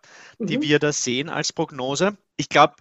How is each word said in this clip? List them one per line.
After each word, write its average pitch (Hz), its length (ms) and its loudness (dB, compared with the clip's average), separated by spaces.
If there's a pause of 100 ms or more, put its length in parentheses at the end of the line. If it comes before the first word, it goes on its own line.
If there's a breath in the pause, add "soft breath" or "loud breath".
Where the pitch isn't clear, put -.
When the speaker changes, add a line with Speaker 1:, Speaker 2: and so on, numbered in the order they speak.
(380 soft breath)
Speaker 1:
die 233 200 -4
Speaker 2:
Mhm. 302 40 -2
Speaker 1:
wir 147 160 2
da 147 140 0
sehen 131 360 -4
als - 240 -6
Prognose. 151 640 -4 (200)
Ich 143 120 -6
glaub, 151 320 6